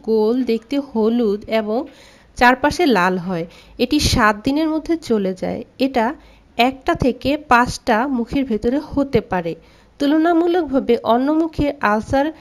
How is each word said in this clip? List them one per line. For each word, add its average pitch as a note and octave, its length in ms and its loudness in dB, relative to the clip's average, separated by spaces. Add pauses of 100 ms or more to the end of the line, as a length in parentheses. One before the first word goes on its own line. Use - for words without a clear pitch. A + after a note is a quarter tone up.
গোল, A3 400 0
দেখতে A3+ 360 -2
হলুদ A3+ 680 0
এবং A3 380 -2 (500)
চারপাশে D4 500 2
লাল F#3 320 2
হয়। F3 280 -4 (320)
এটি D4 220 0
সাত G#3+ 440 2
দিনের D4+ 260 0
মধ্যে D#4+ 280 -2
চলে G3+ 360 -2
যায়। F#3 300 -6 (160)
এটা B3+ 360 0 (420)
একটা C4 360 0
থেকে C4 440 0
পাঁচটা B3 720 0
মুখের B3+ 380 -2
ভেতরে A3+ 340 -2
হতে C#4 420 -2
পারে, E3+ 340 -4 (440)
তুলনামূলকভাবে D#4 1040 2
অন্য B3+ 280 2
মুখের D#4 500 0
আলসার C4+ 600 0